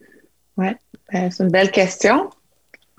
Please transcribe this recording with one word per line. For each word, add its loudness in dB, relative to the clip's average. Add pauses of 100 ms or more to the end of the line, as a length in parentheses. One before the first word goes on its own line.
(560)
Ouais, -4 (360)
ben, -4
c'est -6
une 2
belle 2
question. 0 (680)